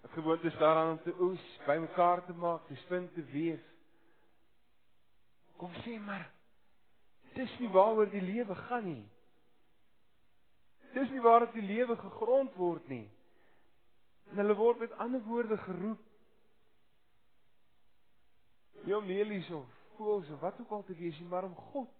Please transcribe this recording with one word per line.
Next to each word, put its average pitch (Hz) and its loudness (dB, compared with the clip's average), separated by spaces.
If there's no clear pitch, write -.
wat - -16
gewoond 165 0
is 165 -2
daaraan 160 6
om 160 -4
te 170 -4
oes, 180 2
bymekaar 175 2
te 180 -10
maak, 170 -4
te 139 -12
spin, 180 -6
te 165 -8
weef. 156 -2
Kom 175 -12
sê 233 -10
maar, 202 -8
dis 262 -6
nie 233 -4
waaroor 208 6
die 202 -2
lewe 202 -2
gaan 208 -4
nie. 139 -8
Dis 254 0
nie 262 -6
waarop 233 8
die 220 -4
lewe 226 0
gegrond 240 0
word 165 -2
nie. 113 -8
En 202 0
hulle 208 2
word 233 4
met - -12
ander 247 -4
woorde 220 -2
geroep. 185 -6
Nie 196 -2
om 208 -4
lelies 196 -2
of 131 -12
voëls 208 -4
of 135 -10
wat 185 -6
ook 220 -10
al 202 -8
te 185 -12
wees 170 -6
nie, 175 -12
maar 185 -4
om 180 -12
God 262 -8